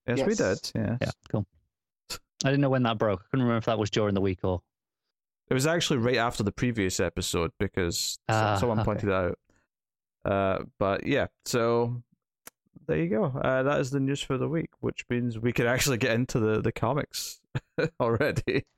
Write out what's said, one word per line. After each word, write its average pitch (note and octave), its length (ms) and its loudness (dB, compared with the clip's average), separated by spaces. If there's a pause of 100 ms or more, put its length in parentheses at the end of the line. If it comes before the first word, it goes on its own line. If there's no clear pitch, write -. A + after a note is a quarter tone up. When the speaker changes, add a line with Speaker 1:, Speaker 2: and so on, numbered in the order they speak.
Speaker 1:
Yes, A#2+ 140 0
we G3+ 140 2
Speaker 2:
Yes. - 20 -4 (360)
Speaker 1:
did. - 100 -4
Yes. G#2+ 180 -2
Speaker 3:
Yeah, - 100 -2 (200)
cool. G#2+ 160 -2 (1000)
I C3+ 60 2
didn't C#3 100 4
know C#3 100 4
when C3 120 2
that A2+ 160 2
broke. G#2 220 2
I - 100 -20
couldn't C3 140 0
remember A#2 140 2
if G#2+ 60 -4
that A2+ 140 0
was G#2 120 0
during G#2 240 2
the F#2+ 60 2
week F#2+ 220 0
or F#2 180 0 (880)
Speaker 1:
It B2+ 60 0
was C3 120 2
actually E3 320 2
right B2 200 2
after A#2+ 240 0
the G2+ 100 0
previous A2+ 480 0
episode F2 580 -2
because F2+ 600 -2 (120)
so-, A2 60 2
Speaker 3:
Ah, G#2+ 220 2
Speaker 1:
someone A2+ 220 0
Speaker 3:
okay. G#2+ 40 0
Speaker 1:
pointed G#2 240 -2
it F#2+ 60 2
out. F2+ 240 0 (840)
Uh, G2 400 0 (140)
but G2 280 -2
yeah, A#2+ 200 0 (200)
so A#2+ 560 0 (840)
there D#3 120 0
you E3 100 0
go. G#3+ 160 0
Uh, C3 380 0
that C#3+ 180 2
is C3 100 -2
the C#3 100 0
news C3+ 220 0
for C3+ 140 -4
the B2+ 120 -2
week, D#3+ 220 -4 (100)
which - 280 -4
means A#2+ 300 -2
we A#2+ 140 0
could A#2+ 140 2
actually B2+ 300 2
get A2+ 160 2
into B2+ 260 0
the, A2 220 2
the A2+ 120 0
comics - 680 -4 (300)
<laughs> - 300 -2
already. B2 640 0 (140)